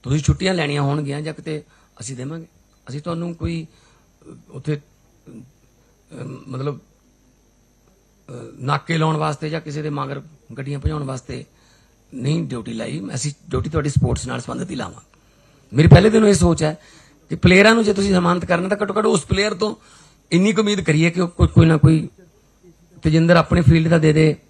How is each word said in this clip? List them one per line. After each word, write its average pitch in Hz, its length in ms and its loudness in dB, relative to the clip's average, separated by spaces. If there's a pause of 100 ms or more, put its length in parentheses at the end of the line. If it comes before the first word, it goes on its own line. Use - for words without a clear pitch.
ਤੁਸੀਂ 143 180 -2
ਛੁੱਟੀਆਂ 175 340 -2
ਲੈਣੀਆਂ 147 280 -4
ਹੋਣਗੀਆਂ 143 380 -4
ਜਾਂ 156 140 -10
ਕਿਤੇ 151 280 -12 (380)
ਅਸੀਂ 127 160 -14
ਦੇਵਾਂਗੇ। 156 300 -12 (420)
ਅਸੀਂ 131 120 -12
ਤੁਹਾਨੂੰ 170 340 -8
ਕੋਈ, 165 320 -8
ਅਹ, - 680 -20 (160)
ਉੱਥੇ, 143 260 -8
ਅਹ, - 1500 -20 (240)
ਮਤਲਬ, 135 300 -8
ਅਹ, - 1600 -20 (260)
ਨਾਕੇ 147 380 -4
ਲਾਉਣ 160 180 0
ਵਾਸਤੇ 151 340 -6
ਜਾਂ 156 100 -8
ਕਿਸੇ 151 220 -12
ਦੇ 151 80 -8
ਮਗਰ 139 320 -8 (360)
ਗੱਡੀਆਂ 139 200 -10
ਭਜਾਉਣ 151 240 -6
ਵਾਸਤੇ 131 420 -12 (720)
ਨਹੀਂ 147 300 -4
ਡਿਊਟੀ 120 280 -10
ਲਾਈ। 117 420 -10
ਅਸੀਂ 143 180 -8 (180)
ਡਿਊਟੀ 131 200 -4
ਤੁਹਾਡੀ 151 180 -2
ਸਪੋਰਟਸ - 380 -2
ਨਾਲ 123 140 -8
ਸੰਬੰਧਿਤ 123 300 -10
ਹੀ - 60 -8
ਲਾਵਾਂਗੇ। - 420 -12 (580)
ਮੇਰੀ 156 120 6
ਪਹਿਲੇ 175 220 10
ਦਿਨੋਂ 220 180 4
ਇਹ 202 60 6
ਸੋਚ 165 280 2
ਹੈ 156 160 -4 (500)
ਕਿ 156 80 -6
ਪਲੇਅਰਾਂ 196 380 6
ਨੂੰ 233 100 2
ਜੇ 208 80 2
ਤੁਸੀਂ 196 180 0
ਸਨਮਾਨਿਤ 175 340 2
ਕਰਨਾ 175 240 -2
ਤਾਂ 202 140 0
ਘੱਟੋ 190 160 -4
ਘੱਟ 214 80 0
ਉਸ 220 180 2
ਪਲੇਅਰ 202 300 -2
ਤੋਂ 208 200 -6 (580)
ਇੰਨੀ 190 200 2
ਕੁ 214 100 0
ਉਮੀਦ 202 180 0
ਕਰੀਏ 160 300 2
ਕਿ 170 100 -6
ਉਹ 175 80 -2
ਕੋਈ, 175 180 0
ਕੋਈ - 200 6
ਨਾ 160 100 4
ਕੋਈ 160 320 4 (960)
ਤੇਜਿੰਦਰ 165 340 2
ਆਪਣੀ 170 240 2
ਫੀਲਡ 160 280 4
ਦਾ 165 100 4
ਦੇ 156 140 4
ਦੇ 156 240 2 (140)